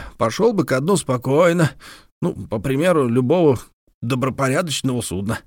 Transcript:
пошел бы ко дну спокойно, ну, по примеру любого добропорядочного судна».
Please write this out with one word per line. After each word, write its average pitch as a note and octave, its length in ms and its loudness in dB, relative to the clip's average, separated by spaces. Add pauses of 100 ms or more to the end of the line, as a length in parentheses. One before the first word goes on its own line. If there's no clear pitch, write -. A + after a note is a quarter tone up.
(180)
пошел F3+ 340 0
бы F3 140 0
ко C3 160 0
дну F3 160 0
спокойно, D3 720 2 (500)
ну, - 120 -2 (140)
по G#2+ 120 -4
примеру C#3 480 2
любого C3 500 4 (440)
добропорядочного C3 1000 -2
судна». G2+ 480 -4